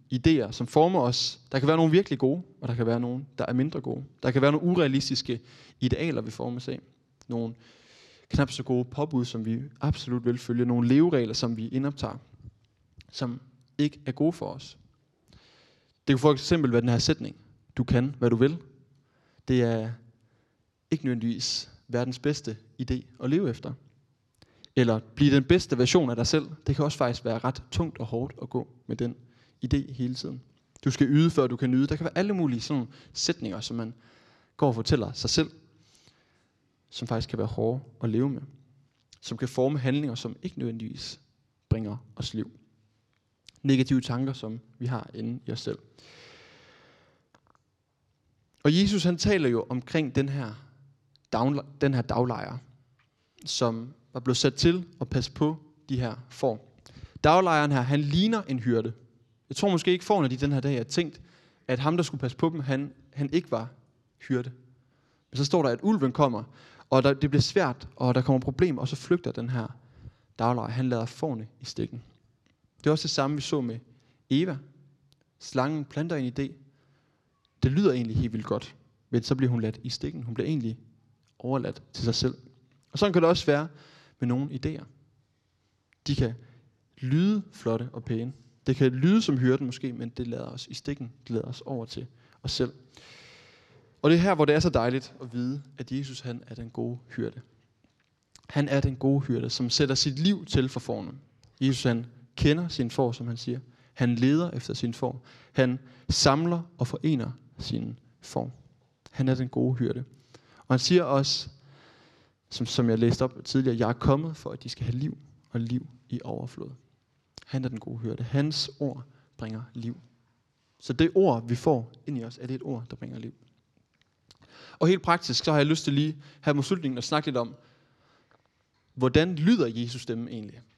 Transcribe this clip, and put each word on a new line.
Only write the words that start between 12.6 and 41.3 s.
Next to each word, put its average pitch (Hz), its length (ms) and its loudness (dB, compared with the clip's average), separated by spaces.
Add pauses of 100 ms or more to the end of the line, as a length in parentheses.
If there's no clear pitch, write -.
som 127 280 -6 (380)
ikke 147 280 0
er 131 60 -4
gode 156 200 2
for - 140 -6
os. - 320 -14 (1300)
Det 143 60 6
kunne 127 60 0
for 147 120 6
eksempel 139 400 2
være 120 80 6
den 120 80 0
her 117 100 4
sætning: 117 380 -2 (400)
"Du 127 80 0
kan, 131 340 2
hvad 120 120 4
du 117 60 2
vil." 143 220 4 (920)
Det 127 140 4
er 117 300 0 (1000)
ikke 160 140 -2
nødvendigvis 117 640 -4 (180)
verdens 120 300 -2
bedste 147 380 -4 (260)
idé 127 120 -4 (300)
at 127 60 0
leve 160 200 2
efter. - 220 -8 (1040)
Eller 117 240 4 (140)
blive 143 200 6
den 139 100 6
bedste 170 340 2
version 127 320 4
af 117 60 -4
dig 117 100 0
selv. 156 220 0 (180)
Det 139 100 0
kan 147 80 2
også 147 140 -2
faktisk 120 260 -2
være 117 140 -2
ret 123 320 -4
tungt - 280 -4
og 117 80 -8
hårdt 117 360 -6
at - 80 -12
gå - 180 -6 (180)
med 113 100 -6
den 120 200 -4 (480)
idé 135 280 0
hele 123 220 -4
tiden. - 280 -10 (420)
"Du 143 60 2
skal 135 160 4
yde, 151 240 6
før 143 160 4
du 120 100 -2
kan 127 140 0
nyde." 131 160 4
Der 151 100 -2
kan 160 80 -6
være 170 140 -4
alle 202 140 0
mulige 147 280 0
sådan 143 180 -2
nogle 117 140 -6 (200)
sætninger, - 480 -4
som 117 160 -8
man 117 180 -6 (640)
går 147 120 4
og 120 60 2
fortæller 113 380 0
sig - 180 -4
selv, - 200 2 (1400)
som - 180 -8
faktisk 113 200 -2
kan 110 100 -8
være 107 80 -2
hårde 117 340 -2 (220)
at 117 80 -2
leve 123 200 0
med. 123 100 -6 (800)
Som - 180 -10
kan 127 100 -4
forme 135 300 0
handlinger, 135 360 -2
som 117 280 -10
ikke - 160 -10
nødvendigvis 113 640 -8 (480)